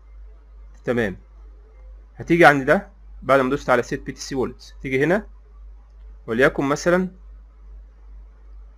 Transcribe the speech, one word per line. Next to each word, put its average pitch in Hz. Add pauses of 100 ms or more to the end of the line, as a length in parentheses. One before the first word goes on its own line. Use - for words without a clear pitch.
(840)
تمام، 117 (1000)
هتيجي 165
عند 139
ده 175 (340)
بعد 131
ما 131
دوست 143
على 120
سيت 143
بي 143
تي -
سي -
wallets، -
تيجي 135
هنا 190 (1000)
وليكن 139
مثلًا 175 (1700)